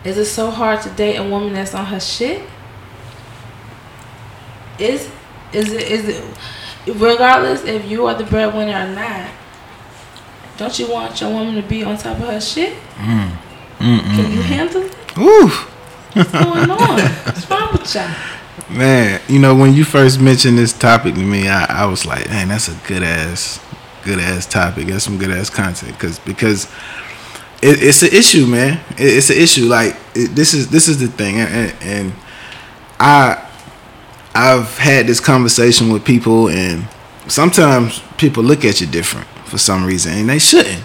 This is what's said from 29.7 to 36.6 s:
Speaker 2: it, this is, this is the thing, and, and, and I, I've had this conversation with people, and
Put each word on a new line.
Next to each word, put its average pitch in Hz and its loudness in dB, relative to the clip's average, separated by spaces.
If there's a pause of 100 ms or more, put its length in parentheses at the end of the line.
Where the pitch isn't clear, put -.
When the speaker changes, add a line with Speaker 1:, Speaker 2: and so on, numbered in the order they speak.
Speaker 2:
it, 120 -2
this 156 2
is, 139 -2
this 160 4
is 147 0
the 127 -2
thing, 104 -4
and, 110 -2
and, 113 -4
and 95 -8 (840)
I, 139 2 (880)
I've 120 2
had 131 2
this 117 2
conversation 120 4
with 107 0
people, 113 4
and 87 -4 (400)